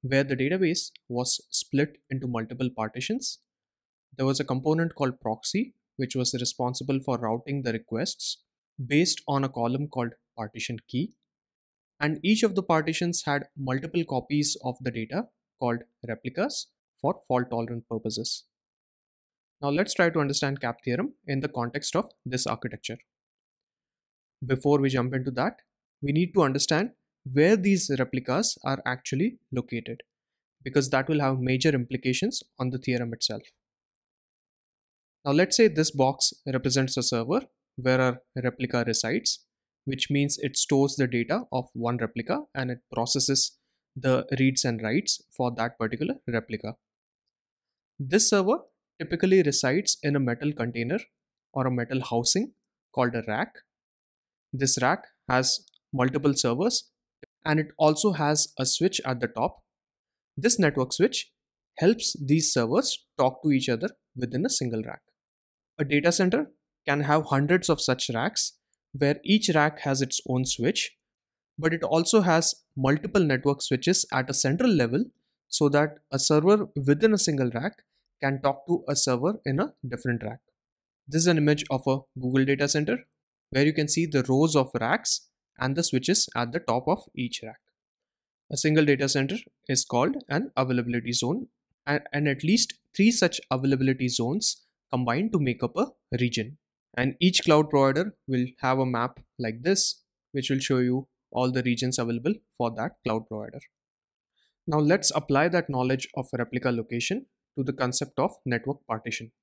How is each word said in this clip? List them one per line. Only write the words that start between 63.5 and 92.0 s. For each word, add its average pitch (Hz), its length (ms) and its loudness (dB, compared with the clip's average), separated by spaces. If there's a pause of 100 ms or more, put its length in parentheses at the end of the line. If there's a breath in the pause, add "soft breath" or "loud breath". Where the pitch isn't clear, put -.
each 131 180 2
other 127 220 -2 (260)
within 123 300 -4
a 269 40 0
single 113 320 -2
rack. - 200 -12 (760)
A 156 60 0
data 147 260 2
center 196 400 2 (360)
can 147 160 0
have 151 240 2
hundreds 147 420 2
of 151 100 4
such - 360 0
racks, - 400 -2 (380)
where 143 300 2
each 208 320 4
rack 151 260 2
has 135 200 0
its 135 260 0
own 127 200 0
switch, - 500 0 (640)
but 160 160 0
it 165 80 -6
also 175 400 4
has 170 320 4 (200)
multiple 143 480 0
network 139 380 0
switches - 500 0
at 131 200 -2
a 139 40 -4
central 175 360 2
level 143 340 2 (440)
so 147 200 2
that 147 300 2 (120)
a 135 80 -2
server 170 560 4
within 147 380 4
a 208 60 2
single 135 320 2
rack 123 320 -8 (400)
can 135 180 0
talk 139 260 -2
to 170 220 0
a 143 80 2
server 135 380 2 (100)
in 135 160 0
a 294 140 -4 (120)
different 120 360 -4
rack. 110 180 -10 (640)
This 151 140 0
is 165 60 6
an 175 100 4
image 147 340 2
of 131 160 -2
a 135 120 2 (200)
Google 131 280 0
data 139 200 0
center, 156 340 0 (500)
where 135 140 2
you 156 80 4
can 151 160 0
see 170 160 2
the 147 240 0
rows 151 260 4
of 131 240 2
racks 131 500 -2 (300)
and 131 160 -2
the 165 80 0
switches - 540 2
at 120 160 -4
the 170 80 -4
top 120 260 -2
of 180 180 -2 (100)
each - 280 -8
rack. 110 180 -16 (920)
A 143 60 -2
single 156 260 4
data 139 240 2
center 135 280 0 (320)
is 131 180 0
called 151 300 0 (120)
an 175 260 -4
availability 123 580 -2
zone, 151 340 -2 (400)
and, 143 160 -2 (100)